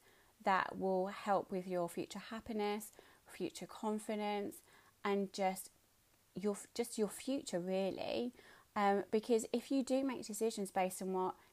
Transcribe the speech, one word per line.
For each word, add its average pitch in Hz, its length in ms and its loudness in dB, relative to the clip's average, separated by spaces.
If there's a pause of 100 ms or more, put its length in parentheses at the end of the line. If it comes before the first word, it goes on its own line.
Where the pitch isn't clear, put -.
(440)
that 190 340 2
will 185 280 2
help 202 440 0
with 185 160 -4
your 175 220 0
future - 300 -6
happiness, 214 760 -4 (340)
future - 400 -8
confidence, 208 920 -4 (460)
and 202 300 2
just 190 380 0 (640)
your, 202 220 0 (180)
just - 240 -4
your 208 100 4
future, 254 500 -2
really. 190 760 0 (420)
Um, 202 340 6
because 226 440 4
if 240 160 0
you 269 120 4
do 262 220 2
make 262 220 -2
decisions 214 440 0
based 185 300 0
on 190 140 0
what 185 200 2 (180)